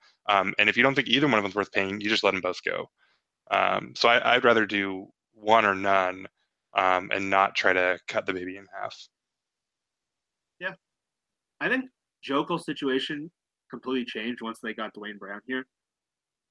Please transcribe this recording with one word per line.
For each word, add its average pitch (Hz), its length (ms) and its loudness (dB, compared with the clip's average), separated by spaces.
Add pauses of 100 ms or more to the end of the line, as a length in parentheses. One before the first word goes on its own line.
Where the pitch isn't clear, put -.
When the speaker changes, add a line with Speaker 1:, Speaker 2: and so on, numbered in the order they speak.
(300)
Speaker 1:
Um, 98 300 4
and 104 100 4
if 104 80 2
you 120 60 6
don't 135 100 4
think 131 140 0
either 135 200 4
one 113 120 4
of 101 40 2
them's 98 120 -6
worth 98 160 -2
paying, 98 280 -2
you 104 100 -4
just 107 140 0
let 101 80 4
them 92 100 -2
both 90 220 -4
go. 87 280 -6 (580)
Um, 98 460 0
so - 120 2
I, 120 280 4
I'd 127 80 2
rather 113 240 4
do 98 400 -4 (260)
one 110 320 4
or 98 80 4
none, 95 540 0 (480)
um, 92 360 2
and 98 160 -2
not 98 280 2
try 95 180 2
to 90 240 0 (100)
cut 104 200 -6
the 98 60 -2
baby 92 240 -10
in 98 100 -20 (120)
half. 107 160 -10 (1600)
Speaker 2:
Yeah. 185 140 -8 (840)
I 160 100 -2
think 254 160 -2 (380)
Jokel's 156 420 -2
situation 143 640 -4 (400)
completely 127 340 -6
changed 117 380 -8
once 113 180 -10
they 113 140 -8
got 107 180 -10
Dwayne 104 240 -14
Brown 101 300 -12
here. 131 180 -6 (840)